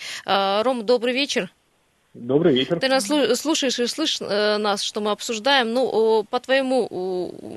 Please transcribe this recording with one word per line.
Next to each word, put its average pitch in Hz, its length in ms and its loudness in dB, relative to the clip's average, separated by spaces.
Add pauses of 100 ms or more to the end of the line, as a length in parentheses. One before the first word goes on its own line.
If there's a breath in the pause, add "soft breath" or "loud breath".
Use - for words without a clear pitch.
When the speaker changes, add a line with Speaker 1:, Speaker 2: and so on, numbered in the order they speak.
(260 loud breath)
Speaker 1:
Э, 196 360 2
Ром, 240 240 0
добрый 247 280 2
вечер. 240 360 -2 (640)
Speaker 2:
Добрый 131 420 2
вечер. 151 240 0
Speaker 1:
Ты 262 100 0
нас 262 160 2
слу-, 277 300 2
слушаешь 277 440 0
и 240 60 0
слышишь, - 360 -4
э, 208 360 0
нас, 208 240 0
что - 200 -6
мы 208 100 -2
обсуждаем. 226 600 0
Ну, 254 120 0
о, 220 400 2
по 247 160 -4
твоему, 262 500 0
о, 185 400 -4 (280)